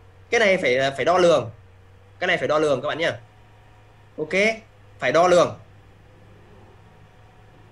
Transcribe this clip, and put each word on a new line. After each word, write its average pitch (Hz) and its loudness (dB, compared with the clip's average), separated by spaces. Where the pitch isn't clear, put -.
Cái 233 0
này 196 2
phải, 127 0
phải 127 -4
đo 175 2
lường. 151 2
Cái 180 -6
này 175 -2
phải 131 -6
đo 147 0
lường 143 0
các 147 -6
bạn 135 -6
nhỉ. 160 -2
Ok, 156 -8
phải 131 -2
đo 170 4
lường. 156 2